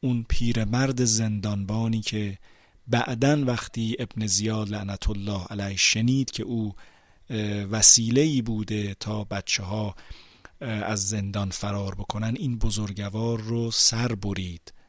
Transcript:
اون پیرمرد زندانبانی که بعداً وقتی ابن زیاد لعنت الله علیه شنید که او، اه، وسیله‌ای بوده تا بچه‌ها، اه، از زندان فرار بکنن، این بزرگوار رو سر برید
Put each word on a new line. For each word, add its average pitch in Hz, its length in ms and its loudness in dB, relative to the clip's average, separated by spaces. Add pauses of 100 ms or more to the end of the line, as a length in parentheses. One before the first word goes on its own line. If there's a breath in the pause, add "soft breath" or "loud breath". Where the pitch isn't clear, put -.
اون 120 280 0
پیرمرد 117 760 4
زندانبانی 107 960 0
که 101 380 -4 (500 soft breath)
بعداً 123 560 2
وقتی 117 540 -2
ابن 110 280 -4
زیاد 107 420 0
لعنت 101 420 -4
الله 101 340 -4
علیه 101 320 -6
شنید 123 540 2
که - 120 -6
او، 110 320 -4 (560 soft breath)
اه، 104 320 -2
وسیله‌ای 117 800 6
بوده 107 520 -2
تا 104 300 -6
بچه‌ها، 101 680 -4 (640 loud breath)
اه، 135 80 -8
از 104 400 -2
زندان 101 420 -2
فرار 101 440 -4
بکنن، 110 420 -4
این 123 220 -2
بزرگوار 107 800 0
رو 113 300 -2
سر 117 440 2
برید 92 580 -6 (160)